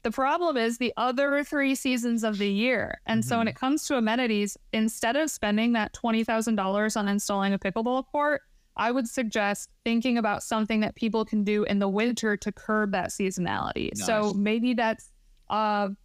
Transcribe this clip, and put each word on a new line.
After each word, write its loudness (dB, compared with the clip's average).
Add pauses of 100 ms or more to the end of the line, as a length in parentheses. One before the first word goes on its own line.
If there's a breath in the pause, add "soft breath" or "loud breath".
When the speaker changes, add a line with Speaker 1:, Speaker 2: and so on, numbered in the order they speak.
Speaker 1:
The -2
problem 2
is 0
the -2
other 2
three 0
seasons 0
of 0
the 0
year. 0
And 0
so 0
when 2
Speaker 2:
Mm-hmm. 0
Speaker 1:
it -10
comes 0
to 2
amenities, 0 (160)
instead 0
of 2
spending 0
that -2
twenty 0
thousand 0
dollars 0
on 0
installing 0
a 0
pickleball -2
court, 0 (340)
I 0
would 0
suggest -2 (140)
thinking 2
about 0
something 0
that -2
people 0
can 0
do 2
in 0
the 2
winter 0
to -4
curb -2
that -2
seasonality. -2
So 0
Speaker 2:
Nice. 0
Speaker 1:
maybe 0
that's -2 (380)
a 0 (140)